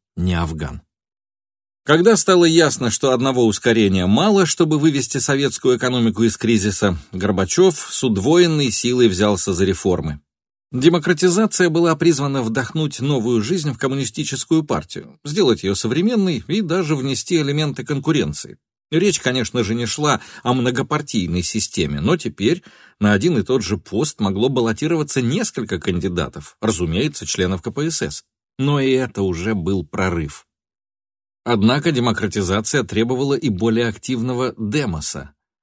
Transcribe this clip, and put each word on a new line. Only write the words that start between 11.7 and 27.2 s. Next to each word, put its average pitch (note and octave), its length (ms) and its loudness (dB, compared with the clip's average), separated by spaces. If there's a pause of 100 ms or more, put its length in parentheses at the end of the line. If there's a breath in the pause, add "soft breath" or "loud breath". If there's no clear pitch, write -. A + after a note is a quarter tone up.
призвана C#3+ 460 0
вдохнуть C3 580 -4
новую B2 420 0
жизнь D3+ 300 -2
в A#2+ 60 -8
коммунистическую C#3+ 880 -2
партию, - 580 -8
сделать D3 400 2
её F#2+ 120 0
современной F3+ 680 0
и G3 140 -2
даже E3+ 340 -2
внести C3+ 460 -2
элементы C#3+ 460 -2
конкуренции. C#3 720 -2 (340)
Речь, F3 300 0
конечно B2 420 0
же, G2+ 100 -2
не A#2+ 120 -4
шла D3 340 0 (240 loud breath)
о B2 100 2
многопартийной B2 880 -2
системе, D#2 600 -4
но C#3+ 160 2
теперь B2 460 -2 (360 loud breath)
на G#2 140 4
один C3+ 240 2
и G2+ 60 0
тот B2+ 200 0
же F#2+ 140 -2
пост - 420 -4
могло G#2 300 0
баллотироваться C#3 720 -2
несколько B2 580 -4
кандидатов, E2 800 -4
разумеется, G2 640 -2